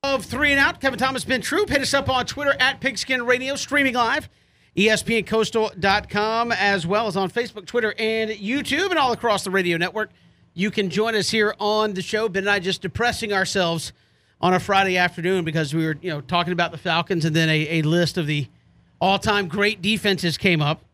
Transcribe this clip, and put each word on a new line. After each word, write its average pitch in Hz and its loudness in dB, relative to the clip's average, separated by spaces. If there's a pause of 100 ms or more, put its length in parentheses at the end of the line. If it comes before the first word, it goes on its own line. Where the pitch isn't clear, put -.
Of 269 -2
Three 285 0
and 277 4
Out, 320 2
Kevin 262 -2
Thomas, 262 -2
Ben 247 -2
Troop. 381 -2
Hit 277 0
us 262 -2
up 277 0
on 254 0
Twitter 285 -2
at 269 0
Pigskin 247 -4
Radio, 254 0
streaming 277 0
live, 240 0 (460)
E 202 4
S 214 2
P 226 0
N 214 0
coastal 220 0
dot 196 0
com, 226 -2
as 196 0
well 208 0
as 196 -4
on 190 0
Facebook, 214 -6
Twitter, 220 -2
and 220 -2
YouTube, 262 -2
and 359 2
all 262 2
across 214 0
the 190 -6
radio 180 0
network. 180 -4 (460)
You 196 -2
can 202 -2
join 220 0
us 208 0
here 214 2
on 214 0
the 185 -4
show. 220 -2
Ben 190 -2
and 202 0
I 202 2
just 185 -4
depressing 220 -2
ourselves 180 -2 (480)
on 180 4
a - 2
Friday 190 2
afternoon 180 0
because 156 -2
we 160 0
were, 156 -2
you 180 -6
know, 151 -6
talking 170 -2
about 170 0
the 165 -14
Falcons, 170 0
and 156 2
then 165 4
a, 156 2
a - 2
list 165 2
of 165 0
the 147 -2 (520)
all-time 196 2
great 202 0
defenses 196 0
came 170 2
up. 151 -2 (120)